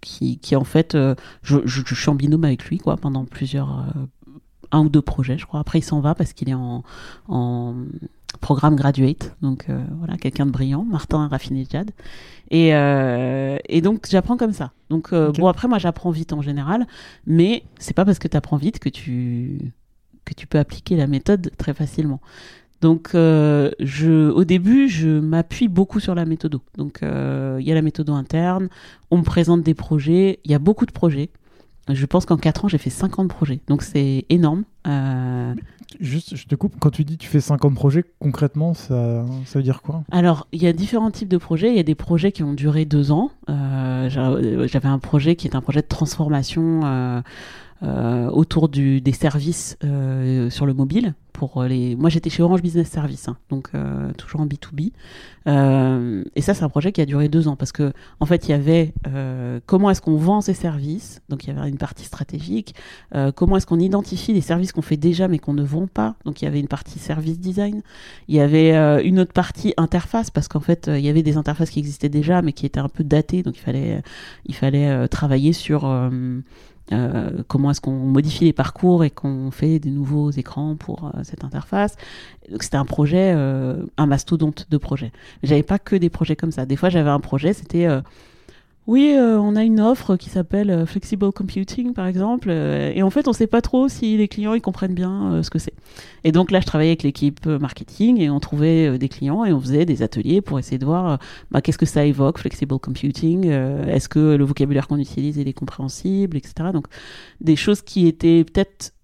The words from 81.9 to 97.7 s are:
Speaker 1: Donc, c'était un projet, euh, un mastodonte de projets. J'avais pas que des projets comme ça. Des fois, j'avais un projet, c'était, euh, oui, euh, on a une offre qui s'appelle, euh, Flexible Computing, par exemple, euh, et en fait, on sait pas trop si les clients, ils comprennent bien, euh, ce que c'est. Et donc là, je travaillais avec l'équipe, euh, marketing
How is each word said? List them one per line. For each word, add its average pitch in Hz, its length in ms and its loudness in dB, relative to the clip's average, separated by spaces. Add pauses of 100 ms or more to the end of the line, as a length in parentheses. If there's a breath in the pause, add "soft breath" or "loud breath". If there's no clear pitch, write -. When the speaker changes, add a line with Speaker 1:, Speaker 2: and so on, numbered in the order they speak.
Speaker 1:
Donc, 104 140 -10
c'était - 140 -4
un 139 80 0
projet, 175 500 2
euh, 135 480 -2 (140)
un 156 80 2
mastodonte 147 640 -2
de 151 80 0
projets. 135 340 -6 (320 loud breath)
J'avais 143 200 4
pas 196 160 0
que - 180 -2
des 175 120 2
projets 160 280 -2
comme 165 140 -4
ça. 131 140 -4
Des 135 120 -2
fois, 180 100 2
j'avais 175 220 2
un 143 100 2
projet, 143 320 -2
c'était, 170 360 0
euh, 143 120 2 (880 soft breath)
oui, 277 300 6
euh, 233 200 4
on 208 200 2
a 220 60 2
une 220 180 4
offre 220 340 2
qui - 140 -6
s'appelle, 196 400 -2
euh, 165 160 2
Flexible 196 480 -2
Computing, 196 600 -6
par 185 140 -4
exemple, 208 420 -2
euh, 147 460 -2
et 190 80 2
en 190 60 4
fait, 285 180 0
on 247 60 2
sait 226 120 2
pas 233 160 2
trop 262 280 2
si 220 260 -2
les 208 140 2
clients, 214 240 -4
ils 226 80 0
comprennent 190 320 -4
bien, 185 400 -2
euh, 160 100 0
ce - 60 -6
que 160 100 -2
c'est. - 140 -10 (500 loud breath)
Et 160 80 4
donc 175 200 4
là, 185 100 4
je - 40 -2
travaillais 156 260 2
avec 160 120 -2
l'équipe, 143 440 -2
euh, 151 120 0
marketing 208 640 0